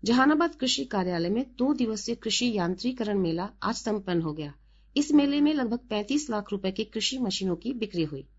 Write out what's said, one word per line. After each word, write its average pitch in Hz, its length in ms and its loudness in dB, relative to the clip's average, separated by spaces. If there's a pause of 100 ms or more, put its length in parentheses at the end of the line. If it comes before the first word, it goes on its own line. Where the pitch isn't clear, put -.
जहानाबाद 294 500 4
कृषि 262 300 -2
कार्यालय 180 440 -2
में 233 180 0 (120)
दो 269 160 2
दिवसीय 220 400 -2
कृषि 226 400 0
यांत्रिकरण 202 640 0
मेला 180 300 0 (140)
आज 208 120 -2
संपन्न 196 480 -2
हो 156 100 -4
गया। 151 220 -10 (420)
इस 294 160 2
मेले 285 280 6
में 302 140 6
लगभग 240 240 0
पैंतीस 220 520 -2
लाख 208 220 -2
रुपए 196 180 -2
के 185 140 -4
कृषि 220 340 -4
मशीनों 190 380 0
की 240 160 -6
बिक्री 202 320 -2
हुई। 143 220 -8 (120)